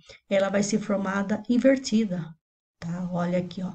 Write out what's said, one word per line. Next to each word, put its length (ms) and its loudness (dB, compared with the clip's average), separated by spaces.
Ela 220 2
vai 120 2
ser 160 0
formada 680 -2
invertida, 880 2
tá? 320 -6
Olha 280 0
aqui, 240 -4
ó. 120 -4